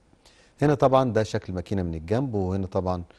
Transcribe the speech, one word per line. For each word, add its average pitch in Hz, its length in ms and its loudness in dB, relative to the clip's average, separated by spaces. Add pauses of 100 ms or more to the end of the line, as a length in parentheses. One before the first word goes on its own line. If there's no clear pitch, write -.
(640)
هنا 147 120 4
طبعا 131 380 4
ده 110 100 2
شكل 107 260 -6
الماكينة 92 340 -4
من 85 120 -4
الجنب، 107 400 -2
وهنا 95 320 -2
طبعا 90 360 -4 (160)